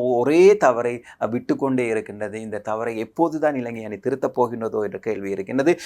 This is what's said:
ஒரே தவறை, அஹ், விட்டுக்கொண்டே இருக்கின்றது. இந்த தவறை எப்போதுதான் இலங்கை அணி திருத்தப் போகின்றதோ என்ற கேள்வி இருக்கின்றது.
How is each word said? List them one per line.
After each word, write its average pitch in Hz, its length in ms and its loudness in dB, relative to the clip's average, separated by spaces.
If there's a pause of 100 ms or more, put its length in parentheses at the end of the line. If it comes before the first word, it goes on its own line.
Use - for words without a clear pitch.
ஒரே 156 480 6
தவறை, 120 460 2 (160)
அஹ், 120 100 -2
விட்டுக்கொண்டே 127 580 0
இருக்கின்றது. 107 540 -6
இந்த 107 180 -8
தவறை 110 380 -4
எப்போதுதான் 151 580 0
இலங்கை 117 300 -6
அணி 104 100 -6
திருத்தப் 127 400 -4
போகின்றதோ 113 480 0
என்ற 98 140 -6
கேள்வி 98 340 -6
இருக்கின்றது. 123 540 0